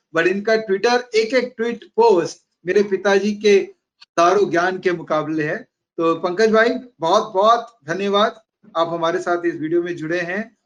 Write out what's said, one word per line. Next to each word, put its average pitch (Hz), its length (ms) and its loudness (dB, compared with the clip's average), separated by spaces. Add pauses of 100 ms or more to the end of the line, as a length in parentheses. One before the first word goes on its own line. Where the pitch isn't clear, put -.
(160)
but 165 100 2
इनका 202 260 -2
Twitter 220 500 0 (120)
एक 220 200 0
एक 247 220 0
ट्वीट 233 280 -6
पोस्ट 202 540 2 (280)
मेरे 185 160 2
पिताजी 196 500 0
के 208 500 0 (360)
हजारों 180 320 4
ज्ञान 180 280 0
के 185 140 -2
मुकाबले 156 500 -4
है। 180 260 -6 (280)
तो 165 180 0
पंकज 180 380 0
भाई, 220 160 4 (320)
बहुत 208 340 0
बहुत 220 520 2
धन्यवाद, 202 560 -2 (340)
आप 165 120 0
हमारे 165 300 -2
साथ 175 280 -4
इस 165 80 -4
वीडियो 156 280 -2
में 175 140 -6
जुड़े 156 240 -6
हैं 185 460 -8